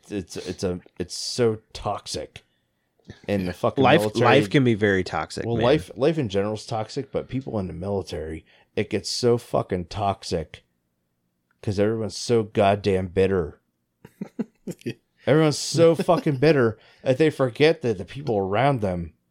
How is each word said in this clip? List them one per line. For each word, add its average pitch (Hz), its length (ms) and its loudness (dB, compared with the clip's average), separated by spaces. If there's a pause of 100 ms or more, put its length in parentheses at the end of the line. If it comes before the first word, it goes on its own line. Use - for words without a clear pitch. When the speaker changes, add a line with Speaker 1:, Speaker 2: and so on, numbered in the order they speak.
Speaker 1:
it's, 98 280 -8
it's - 260 -8
a, 90 160 -2 (180)
it's - 180 -8
so 113 440 -2 (140)
toxic - 680 -10 (840)
in 98 180 -2
the 90 80 -4
fucking 120 300 0
Speaker 2:
Life, 135 180 6
Speaker 1:
military. 107 240 0
Speaker 2:
life 127 240 4
can 139 140 2
be 123 100 4
very 98 300 2
toxic, - 420 -6
Speaker 1:
Well, 117 120 -4
Speaker 2:
man. 113 80 0
Speaker 1:
life, 156 300 2
life 156 220 0
in 131 120 -2
general 98 260 -2
is 107 100 -12
toxic, 113 460 -8
but - 160 -4
people 131 320 -6
in 92 80 -4
the 87 60 -10
military, 85 720 -6 (300)
it 107 140 -2
gets 98 180 -4
so 120 300 2
fucking 101 480 -4
toxic 98 800 -6 (1000)
'cause 101 180 -4
everyone's 110 380 0
so 117 260 0
goddamn 98 640 2
bitter. 92 520 0 (1080)
Speaker 3:
<laughs> - 600 -14
Speaker 1:
Everyone's 151 320 4
so 165 360 4
fucking 165 420 0
bitter 127 420 4 (240)
that 127 160 0
they 156 100 6
forget 139 540 2
that 113 160 0
the 90 60 -10
people - 320 -6
around 107 440 0
them 87 320 -4 (180)